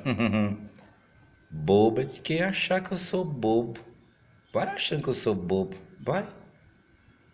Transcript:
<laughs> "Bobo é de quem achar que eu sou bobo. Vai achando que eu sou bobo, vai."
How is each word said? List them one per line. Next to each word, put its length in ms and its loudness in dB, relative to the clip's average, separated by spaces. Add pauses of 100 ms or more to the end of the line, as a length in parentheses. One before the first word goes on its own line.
<laughs> 1500 -4
"Bobo 500 4
é 40 0
de 160 -10
quem 220 -2
achar 400 0
que 100 -10
eu 60 -2
sou 260 -4
bobo. 540 0 (720)
Vai 160 0
achando 340 -4
que 60 -2
eu 60 0
sou 200 0
bobo, 420 0 (220)
vai." 280 -2 (1080)